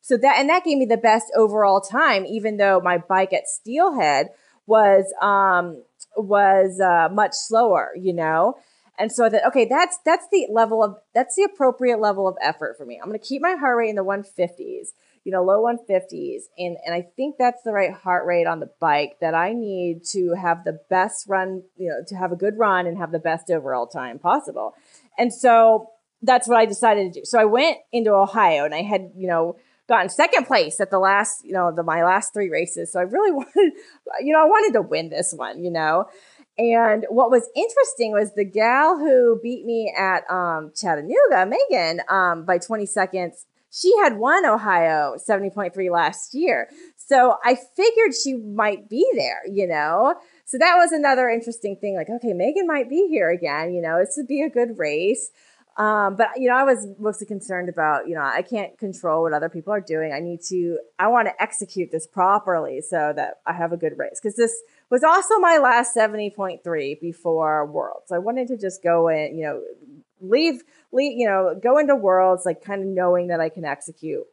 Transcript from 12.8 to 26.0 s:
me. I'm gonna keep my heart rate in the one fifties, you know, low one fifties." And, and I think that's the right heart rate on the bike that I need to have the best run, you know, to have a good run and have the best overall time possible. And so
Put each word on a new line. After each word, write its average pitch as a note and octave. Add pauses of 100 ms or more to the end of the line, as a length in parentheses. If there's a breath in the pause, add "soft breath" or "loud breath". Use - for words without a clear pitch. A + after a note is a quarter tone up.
me. A#2+
I'm D#3
gonna G#3+
keep B3+
my F4+
heart C4+
rate A3+
in G#3
the F#3+
one G3
fifties, - (320)
you F#3
know, F3+
low G3
one A#3
fifties." E3+ (100)
And, F3
and E3+
I F3 (100)
think C#4
that's B3
the A3+
right G3
heart F3+
rate E3+
on E3
the D3 (100)
bike D3
that E3
I F3
need F#3
to F3+
have F3
the D#3+ (100)
best F#3+
run, F#3+ (140)
you F3+
know, C#3
to G3
have F#3
a F3
good G#3
run F#3+
and E3+
have E3
the D#3+
best E3
overall C3
time B2+
possible. F3 (420 soft breath)
And A#3+
so A3+ (300)